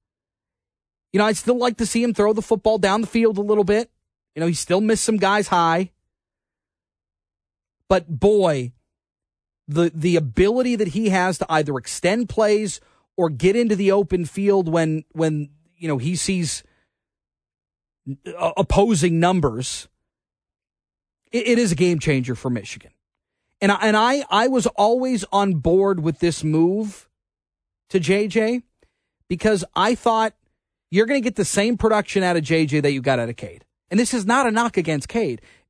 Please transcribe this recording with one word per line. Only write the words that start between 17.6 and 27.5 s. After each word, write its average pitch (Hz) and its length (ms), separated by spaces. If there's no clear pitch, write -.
o-, 170 320
opposing 180 640
numbers, 151 680
it, 226 160
it 240 120
is 220 120
a 165 40
game 170 240
changer 131 360
for 131 140
Michigan. - 420
And 196 120
I, 202 100
and 214 160
I, 254 320
I 214 200
was 254 180
always 240 640
on 196 240
board 180 460
with 156 180
this 170 240
move 180 680